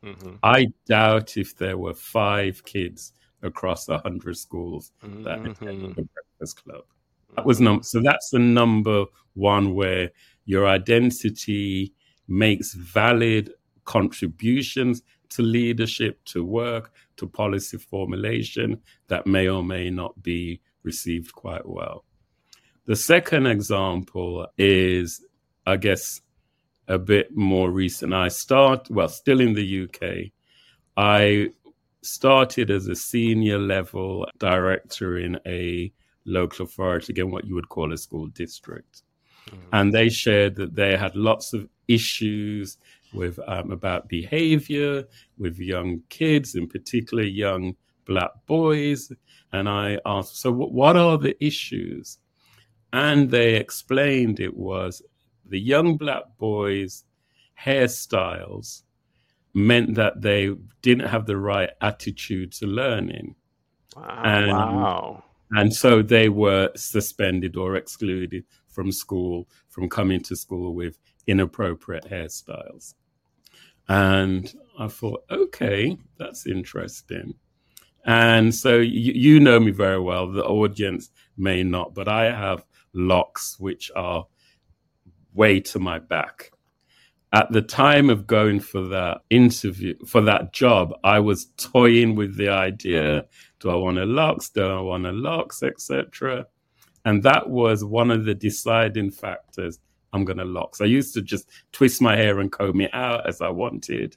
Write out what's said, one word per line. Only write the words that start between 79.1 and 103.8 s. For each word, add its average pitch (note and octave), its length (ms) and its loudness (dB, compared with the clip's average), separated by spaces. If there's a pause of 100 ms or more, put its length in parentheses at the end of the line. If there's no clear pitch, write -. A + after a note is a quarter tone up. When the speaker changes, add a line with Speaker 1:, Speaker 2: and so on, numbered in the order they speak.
Speaker 2:
know B2+ 200 10
me A2 120 4
very F#2+ 280 0
well, F2+ 320 -4
the G2 140 -2
audience G2+ 640 -2 (280)
may F#2 260 0
not, F2+ 300 -4
but G2 140 -6
I A2 180 2
have G2+ 400 -2 (280)
locks F2+ 640 0
which F#2+ 360 -10
are F2+ 320 -6 (1040)
way G2+ 260 6
to - 200 -8
my F2 200 -4
back. - 520 -6 (800)
At - 180 4
the A2 100 4
time C#3+ 480 6
of G#2 160 2
going G#2+ 360 4
for G2 260 -8
that F2+ 420 -4
interview, G#2 640 4 (100)
for A#2 160 4
that G2+ 320 2
job, G2 400 4 (100)
I G#2 160 6
was G#2 260 0 (120)
toying A#2 580 6
with G2+ 220 -4
the G2+ 120 0
idea, F#2 760 0 (340)
do F#2 100 -4
I F2 60 2
want F2+ 240 0
a F#2+ 60 -2
locks, D3 440 -2
do G2+ 160 -2
I F#2+ 140 -2
want F#2 260 -6
a F2+ 60 -6
locks, C#3 500 -6
et - 200 -6
cetera. C3+ 640 -6 (560)
And G#2 200 2
that C#3 260 4
was A2+ 340 2
one A#2 280 0
of A2 140 0
the G#2+ 80 -2
deciding G#2+ 800 0
factors, - 680 -12 (340)
"I'm G2 120 0
gonna F#2 200 -6
locks." F2+ 360 -8
I G#2 40 2
used C#3 300 2
to A2+ 60 -4
just - 280 -8 (240)
twist - 280 2
my A#2 140 6
hair G#2 240 2
and G2 120 -2
comb G2 300 -2
it - 120 -2
out A#2+ 340 -4
as - 140 -6
I E2+ 80 -2
wanted. F#2 680 -8